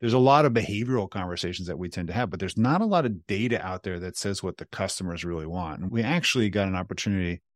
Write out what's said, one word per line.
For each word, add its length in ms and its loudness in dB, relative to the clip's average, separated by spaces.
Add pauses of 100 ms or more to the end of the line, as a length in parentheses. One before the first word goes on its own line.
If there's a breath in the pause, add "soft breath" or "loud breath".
There's 100 2
a 80 6
lot 240 8
of 80 6
behavioral 580 0
conversations 600 -6
that 100 -6
we 80 -6
tend 220 -6
to 40 -6
have, 160 0
but 120 -8
there's 160 -4
not 240 4
a 40 2
lot 200 4
of 220 -4
data 380 0
out 180 -6
there 180 -4
that 160 -8
says 260 -4
what 140 -6
the 80 -12
customers 580 -4
really 240 -4
want. 360 -6
And 60 -4
we 140 0
actually 460 2
got 180 2
an 80 -2
opportunity 680 -2 (140)